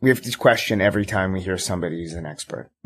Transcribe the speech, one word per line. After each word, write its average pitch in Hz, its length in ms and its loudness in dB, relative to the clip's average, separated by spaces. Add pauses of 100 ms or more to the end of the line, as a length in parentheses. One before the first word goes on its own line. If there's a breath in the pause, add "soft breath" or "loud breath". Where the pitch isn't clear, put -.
we 131 80 6
have 127 120 4
to 123 160 -6
question 113 440 4
every 101 240 4
time 95 280 0
we 92 80 -2
hear 92 160 -2
somebody 85 460 -4
who's 82 100 -10
an 82 120 -8
expert. - 440 -10 (160)